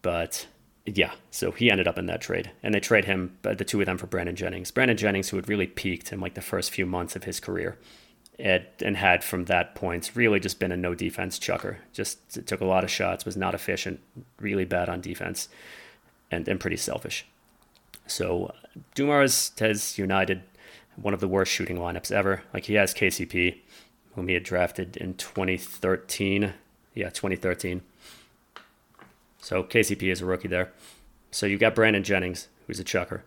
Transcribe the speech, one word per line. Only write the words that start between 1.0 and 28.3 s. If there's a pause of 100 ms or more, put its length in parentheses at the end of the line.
so
he
ended
up
in
that
trade. (120)
And
they
trade
him,
uh,
the
two
of
them,
for
Brandon
Jennings.
Brandon
Jennings,
who
had
really
peaked
in,
like,
the
first
few
months
of
his
career, (600)
and, (180)
and
had
from
that
point
really
just
been
a
no-defense
chucker. (140)
Just
t-,
took
a
lot
of
shots,
was
not
efficient, (400)
really
bad
on
defense, (840)
and,
and
pretty
selfish. (800)
So (420)
Dumars
has
united (540)
one
of
the
worst
shooting
lineups
ever. (100)
Like,
he
has
K
C
P, (520)
whom
he
had
drafted
in
twenty
thirteen. (420)
Yeah,
twenty
thirteen. (1600)